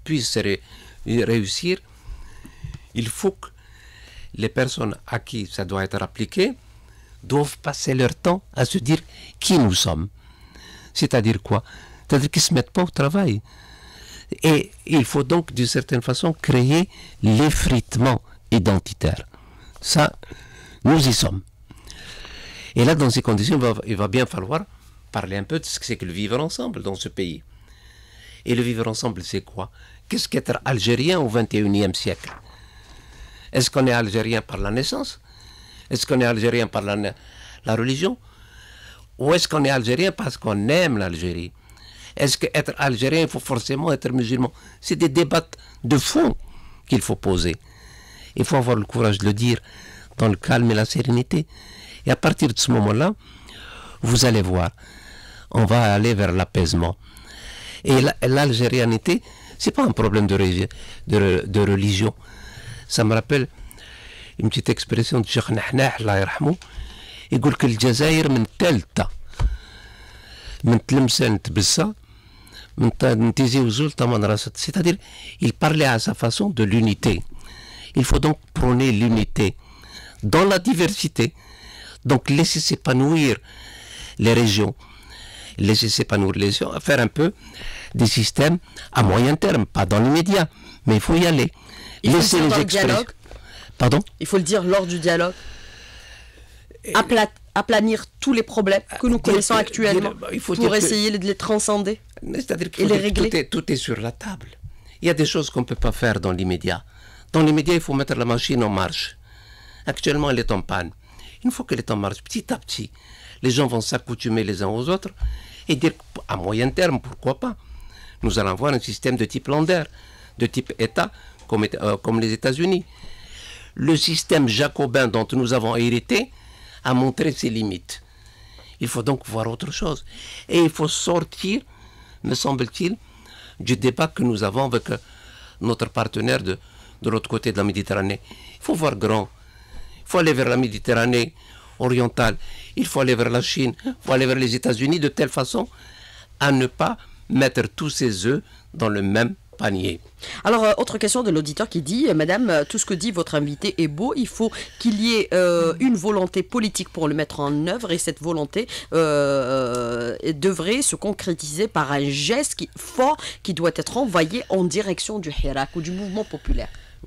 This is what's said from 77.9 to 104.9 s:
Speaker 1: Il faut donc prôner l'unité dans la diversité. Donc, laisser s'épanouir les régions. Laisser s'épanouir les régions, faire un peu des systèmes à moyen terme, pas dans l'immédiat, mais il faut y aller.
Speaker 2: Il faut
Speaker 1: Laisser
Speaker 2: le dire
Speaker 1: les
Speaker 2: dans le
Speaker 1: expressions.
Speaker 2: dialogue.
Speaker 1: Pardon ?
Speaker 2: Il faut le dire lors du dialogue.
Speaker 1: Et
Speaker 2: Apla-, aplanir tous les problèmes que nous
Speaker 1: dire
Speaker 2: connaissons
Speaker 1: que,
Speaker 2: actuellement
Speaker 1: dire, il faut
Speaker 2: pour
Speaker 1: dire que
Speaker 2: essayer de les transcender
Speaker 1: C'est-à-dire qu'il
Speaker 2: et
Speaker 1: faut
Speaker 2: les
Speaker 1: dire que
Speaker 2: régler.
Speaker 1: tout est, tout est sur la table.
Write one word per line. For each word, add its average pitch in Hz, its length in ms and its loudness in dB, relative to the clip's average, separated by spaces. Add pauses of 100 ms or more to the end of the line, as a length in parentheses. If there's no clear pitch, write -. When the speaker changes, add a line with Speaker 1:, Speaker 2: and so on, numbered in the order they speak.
Speaker 1:
Il - 80 4
faut - 140 4
donc 151 200 2 (140)
prôner 127 400 2
l'unité 110 640 2 (640)
dans 151 220 4
la 196 140 4
diversité. 180 760 0 (720)
Donc, 127 240 2
laisser 156 320 2
s'épanouir 139 800 2 (800)
les 113 160 4
régions. 107 400 4 (800)
Laisser 104 320 2
s'épanouir 101 460 2
les 101 120 2
régions, - 240 0 (100)
faire 139 200 2
un 117 60 4
peu 160 260 0 (600)
des 120 120 4
systèmes 143 520 2 (340)
à 120 100 2
moyen 107 340 4
terme, 143 280 2
pas 95 220 0
dans 101 140 2
l'immédiat, 165 480 4 (380)
mais 110 100 6
il 101 40 2
faut - 140 2
y 175 120 6
aller. 139 240 4 (520)
Speaker 2:
Il 117 80 4
faut 156 80 8
Speaker 1:
Laisser 180 200 4
Speaker 2:
le 156 100 6
dire - 0 -
Speaker 1:
les - 20 4
Speaker 2:
dans - 60 4
le - 60 4
Speaker 1:
expressions. 196 260 2
Speaker 2:
dialogue. - 220 0 (680)
Speaker 1:
Pardon ? 127 220 6 (200)
Speaker 2:
Il 156 60 -4
faut 202 100 2
le 185 60 4
dire 180 200 0
lors 185 240 2
du 175 120 -4
dialogue. 170 340 2 (1500)
Speaker 1:
Et 196 100 -6
Speaker 2:
Apla-, 220 360 2 (240)
aplanir 214 500 2 (160)
tous 269 140 2
les 226 80 4
problèmes 196 400 0 (180)
que 254 60 0
nous 240 80 4
Speaker 1:
dire 240 80 0
Speaker 2:
connaissons 208 320 2
Speaker 1:
que, 220 60 4
Speaker 2:
actuellement 202 520 0
Speaker 1:
dire, - 220 -12
il 233 60 -6
faut - 120 -4
Speaker 2:
pour 233 120 0
Speaker 1:
dire 214 80 2
que 214 40 4
Speaker 2:
essayer 208 340 2
de 196 160 -4
les 202 80 0
transcender 208 640 0 (360)
Speaker 1:
C'est-à-dire 175 360 -6
qu'il - 140 -2
Speaker 2:
et - 40 4
Speaker 1:
faut 208 60 4
Speaker 2:
les 190 60 4
Speaker 1:
dire 202 140 0
que - 80 2
Speaker 2:
régler. 220 80 2
Speaker 1:
tout 214 60 0
est, 151 120 -2
tout - 240 -4
est 135 40 2
sur 120 260 -4
la 117 100 -6
table. - 360 -12 (520)